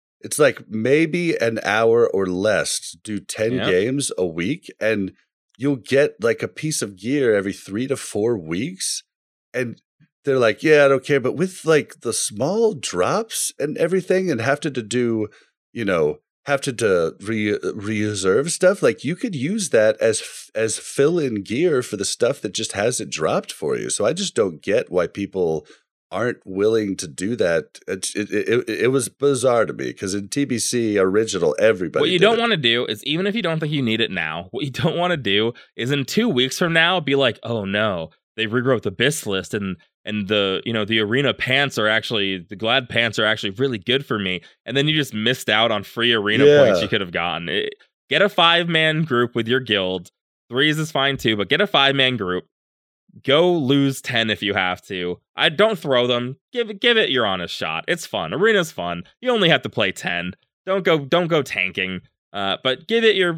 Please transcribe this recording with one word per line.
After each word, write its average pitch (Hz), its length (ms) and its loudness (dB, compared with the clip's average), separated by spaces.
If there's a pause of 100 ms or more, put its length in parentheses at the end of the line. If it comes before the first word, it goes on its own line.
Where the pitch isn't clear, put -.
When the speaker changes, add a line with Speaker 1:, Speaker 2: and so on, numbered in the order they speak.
(200)
Speaker 1:
it's, - 180 -8
like, 139 300 2
maybe 151 680 2
an 113 280 0
hour 113 440 4
or 95 180 0
less. 92 800 0
Do 104 140 -6
ten 110 360 -4
Speaker 2:
Yeah. 127 160 -2
Speaker 1:
games 131 460 0
a 92 100 0
week, 87 540 -4
and 104 320 -2 (460)
you'll 139 180 0
get, 135 460 2
like, 113 200 0
a 117 60 -6
piece - 340 -6
of 101 140 -8
gear 120 380 2
every 98 180 0
three 104 360 -6
to 135 80 -2
four 110 420 -2
weeks." 85 640 -6 (520)
And 123 260 -6 (440)
they're 135 140 2
like, 110 240 2
"Yeah, 147 220 6
I 139 40 6
don't 135 160 2
care." 143 160 2
But 127 160 -2
with, 185 280 -6
like, 156 360 2
the 117 120 -4
small 185 640 0
drops 151 840 -2
and 147 200 -4
everything 185 520 2
and 123 100 0
have 139 200 0
to, 156 100 -4
to 123 120 -4
do, 113 460 0 (440)
you 117 140 -6
know, 80 320 2 (280)
have 143 160 0
to, 139 120 -4
to 90 480 2
re-, 104 340 -2 (180)
reserve 104 800 0
stuff, 185 300 2
like, 123 220 2
you 160 120 -2
could 226 180 -6
use 160 360 -4
that 110 280 4
as 110 220 2
f-, - 340 -16
as 110 240 -2
fill-in 143 640 0
gear 131 400 0
for - 140 -8
the 98 80 -4
stuff - 380 0
that 101 100 -6
just - 200 -6
hasn't 104 380 -2
dropped 101 420 -2
for 69 260 -4
you. 55 100 -6
So - 160 -2
I 120 80 2
just 180 220 -6
don't 92 260 0
get 104 300 -2
why 87 160 0
people 85 600 -4 (440)
aren't 113 340 -4
willing 101 520 0
to - 120 -10
do 92 280 -6
that. 85 420 0 (100)
It, 95 260 -6
it, 101 180 -4
it, 110 360 0
it 110 200 0
was 131 200 0
bizarre 123 560 2
to 76 80 -6
me, 62 200 -6
'cause 95 220 -6
in 101 140 -6
T 143 160 -2
B 123 140 -4
C 110 400 0
original, 95 600 2
everybody 92 440 2
Speaker 2:
What 160 80 2
you 180 80 2
Speaker 1:
did 170 60 4
Speaker 2:
don't 226 140 4
Speaker 1:
it. - 20 -2
Speaker 2:
wanna 226 160 0
do 120 300 0
is, 107 180 -8
even 156 220 -2
if 202 100 -2
you 233 60 -4
don't 165 180 -2
think 151 120 -4
you 143 100 -2
need 110 180 0
it 117 100 0
now, 85 400 -6
what - 140 -6
you 135 80 -8
don't 156 240 -2
wanna 175 200 0
do 110 360 2 (240)
is 120 160 -4
in 143 120 -2
two 233 240 0
weeks 131 300 0
from 170 140 0
now 165 280 2
be 139 140 -2
like, 135 300 2
"Oh 113 200 -4
no, 98 460 0 (260)
they 110 120 -2
rewrote 120 340 0
the 110 80 -2
Bis 117 340 -2
list 95 300 -4
and, 98 220 -4 (280)
and 107 220 -4
the, 98 380 2
you 123 80 -4
know, 110 120 0
the 110 140 0
arena 117 340 0
pants 131 460 -2
are 107 80 0
actually, 107 520 -2
the 87 180 -14
glad 117 320 -2
pants 117 320 -2
are 110 40 2
actually 107 260 0
really 120 280 -2
good 127 260 -2
for 120 140 -4
me." 92 220 -4 (260)
And 123 100 -4
then 143 120 0
you 156 80 0
just 143 180 -4
missed 113 340 -2
out 110 220 4
on 101 140 -2
free 120 280 0
arena 110 320 2
Speaker 1:
Yeah. 147 200 8
Speaker 2:
points 95 180 4
you - 60 -4
could 101 140 -2
have 87 100 -8
gotten. 85 360 -4
It, 87 260 -4 (340)
get 147 120 0
a 202 80 4
five-man 165 760 2
group 120 320 2
with 113 100 0
your 127 140 2
guild. 92 500 -2 (380)
Threes 147 280 0
is 156 140 -4
fine 135 280 -2
too, 110 180 0
but 101 120 -2
get 151 120 0
a 202 80 0
five-man 135 480 2
group. 90 300 -4 (800)
Go 160 280 4
lose 139 480 2
ten 113 300 -2
if 101 100 -2
you 98 140 -2
have 92 280 -2
to. 87 360 -6 (160)
I 143 140 0
don't 196 300 0
throw 127 280 0
them. 123 300 -2 (160)
Give, 220 260 -6
give 240 180 2
it 175 140 2
your 123 160 2
honest 92 260 -2
shot. 82 360 -6
It's - 180 -2
fun. 87 260 -4
Arena's 185 380 2
fun. 87 320 -6 (180)
You 247 120 -4
only 202 160 2
have 143 140 4
to 123 60 -6
play 104 220 0
ten. 87 440 -6 (300)
Don't 185 200 -2
go, 165 200 4
don't 170 220 2
go 156 160 2
tanking. 92 600 -4 (300)
Uh, 98 300 -2
but 131 240 -2
give 226 160 2
it 220 140 6
your, 175 220 0